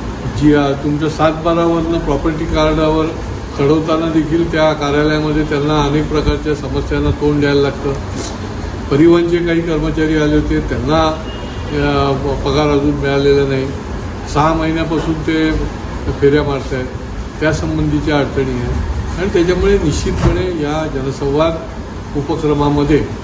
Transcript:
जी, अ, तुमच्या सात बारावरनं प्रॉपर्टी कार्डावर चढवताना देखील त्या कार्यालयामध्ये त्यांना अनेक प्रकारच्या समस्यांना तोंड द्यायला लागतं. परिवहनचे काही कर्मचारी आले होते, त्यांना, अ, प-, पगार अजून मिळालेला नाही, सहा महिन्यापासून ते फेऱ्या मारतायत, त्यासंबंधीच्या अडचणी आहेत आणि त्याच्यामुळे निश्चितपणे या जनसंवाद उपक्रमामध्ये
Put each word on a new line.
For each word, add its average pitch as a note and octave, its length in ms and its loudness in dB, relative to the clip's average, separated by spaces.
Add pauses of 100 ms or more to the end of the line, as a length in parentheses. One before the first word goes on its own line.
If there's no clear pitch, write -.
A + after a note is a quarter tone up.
(380)
जी, D3 160 6
अ, C#3+ 180 2
तुमच्या D3 380 -2
सात D#3 220 2
बारावरनं E3 680 0
प्रॉपर्टी D#3+ 460 -2
कार्डावर D#3 640 2 (520)
चढवताना D#3+ 540 2
देखील D#3+ 400 2
त्या D#3 200 4
कार्यालयामध्ये D3+ 720 0
त्यांना D3 380 0
अनेक D3 260 0
प्रकारच्या D3+ 460 0
समस्यांना C#3+ 560 -2
तोंड D3 300 0
द्यायला C#3+ 200 2
लागतं. C#3 320 -2 (960)
परिवहनचे E3+ 460 6
काही E3+ 240 0
कर्मचारी D#3 560 0
आले D3+ 180 2
होते, D3+ 260 2
त्यांना, D3+ 460 0 (640)
अ, C#3+ 440 0
प-, C3+ 360 -2
पगार D3 200 2
अजून C#3+ 260 2
मिळालेला C#3 540 2
नाही, C3+ 180 0 (680)
सहा D3+ 180 4
महिन्यापासून D#3+ 640 0
ते D#3 380 0 (680)
फेऱ्या C#3+ 220 4
मारतायत, C3 420 -2 (560)
त्यासंबंधीच्या D3+ 760 0
अडचणी C3+ 320 0
आहेत B2 320 -2 (360)
आणि F#3 140 -2
त्याच्यामुळे F3+ 460 2
निश्चितपणे F3 840 0
या D3+ 320 -2
जनसंवाद C#3 580 0 (640)
उपक्रमामध्ये D3 840 2 (260)